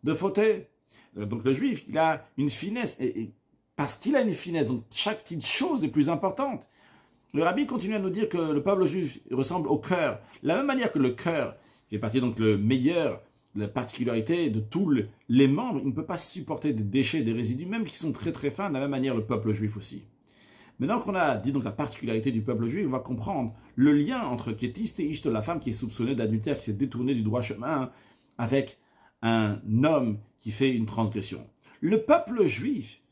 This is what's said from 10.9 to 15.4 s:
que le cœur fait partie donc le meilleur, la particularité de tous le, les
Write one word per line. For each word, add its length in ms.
que 80
le 120
cœur 440
fait 100
partie 200
donc 180
le 200
meilleur, 640
la 120
particularité 840
de 100
tous 300
le, 180
les 200